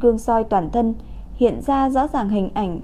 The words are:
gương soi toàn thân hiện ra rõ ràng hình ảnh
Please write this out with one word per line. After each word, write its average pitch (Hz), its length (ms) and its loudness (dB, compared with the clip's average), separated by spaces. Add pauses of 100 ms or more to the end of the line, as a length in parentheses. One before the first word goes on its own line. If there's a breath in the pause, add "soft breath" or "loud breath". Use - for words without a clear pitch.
gương 233 160 4
soi 226 260 0
toàn 190 260 0
thân 226 240 0 (400 loud breath)
hiện 240 280 2
ra 269 280 2
rõ 269 180 2
ràng 220 220 -2
hình 202 240 0
ảnh 180 300 -4